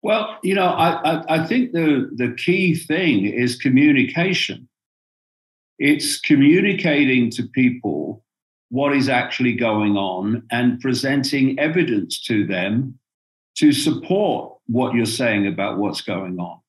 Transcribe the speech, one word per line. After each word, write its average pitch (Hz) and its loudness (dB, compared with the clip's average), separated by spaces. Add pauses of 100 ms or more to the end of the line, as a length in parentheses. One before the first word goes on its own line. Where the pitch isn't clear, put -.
Well, - -2
you 190 0
know, 185 2
I, 165 2 (220)
I, 160 -4 (120)
I 160 0
think 247 0
the, 151 2
the 120 -2
key 185 2
thing 151 0
is 120 -2
communication. 147 2 (1080)
It's 143 0
communicating 143 4
to 113 -4
people 110 -2 (460)
what 139 0
is 135 2
actually 123 0
going 107 0
on 98 -4
and 123 0
presenting 135 0
evidence 143 0
to 104 0
them 101 -2 (600)
to 151 6
support 175 -2
what 120 -2
you're 117 2
saying 107 0
about 95 -4
what's 101 -4
going 90 -8
on. 85 -10 (100)